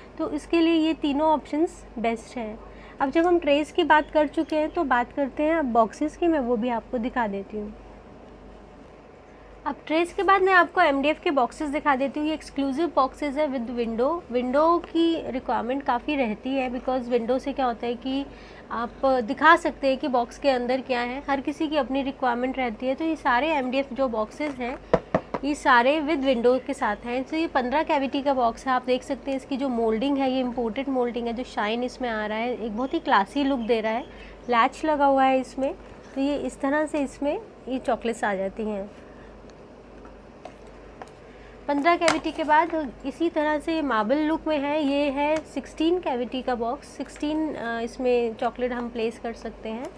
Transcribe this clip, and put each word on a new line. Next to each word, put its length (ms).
तो 120
इसके 320
लिए 120
ये 200
तीनों 340
options 580
best 380
हैं। 220
अब 100
जब 160
हम 140
trays 320
की 120
बात 280
कर 160
चुके 280
हैं 140
तो 140
बात 300
करते 300
हैं 100
अब 120
बॉक्सेस 520
की, 100
मैं 120
वो 160
भी 140
आपको 280
दिखा 300
देती 300
हूँ। 180
अब 100
trays 260
के 100
बाद 180
मैं 120
आपको 280
एमडीएफ़ 380
के 120
boxes 380
दिखा 260
देती 240
हूँ। 80
ये 60
exclusive 640
boxes 420
है 100
with 320
window। 420
विंडो 460
की 540
requirement 520
काफ़ी 320
रहती 340
है, 220
because 380
window 300
से 140
क्या 120
होता 220
है 80
कि 300
आप 200
दिखा 500
सकते 320
हैं 100
कि 100
box 300
के 120
अंदर 320
क्या 180
है, 300
हर 120
किसी 260
की 100
अपनी 240
requirement 560
रहती 300
है। 80
तो 100
ये 100
सारे 340
एमडीएफ़ 440
जो 140
boxes 480
हैं, 220
ये 120
सारे 460
with 200
window 440
के 80
साथ 220
हैं। 180
तो 140
ये 100
पन्द्रह 360
cavity 380
का 120
box 340
है, 60
आप 120
देख 180
सकते 280
हैं 60
इसकी 200
जो 120
molding 480
है, 140
ये 80
imported 500
molding 380
है, 60
जो 100
shine 400
इसमें 260
आ 160
रहा 120
है, 280
एक 120
बहुत 160
ही 60
classy 440
look 160
दे 220
रहा 100
है। 100
Latch 360
लगा 200
हुआ 180
है 160
इसमें, 360
तो 60
ये 160
इस 240
तरह 240
से 140
इसमें 400
ये 120
chocolates 440
आ 120
जाती 280
हैं। 280
पन्द्रह 280
cavity 360
के 120
बाद 500
इसी 240
तरह 300
से 220
marble 360
look 300
में 120
है, 240
ये 260
है 280
sixteen 640
cavity 420
का 140
box। 320
सिक्सटीन, 680
अ, 260
इसमें 520
chocolate 380
हम 180
place 300
कर 140
सकते 360
हैं। 160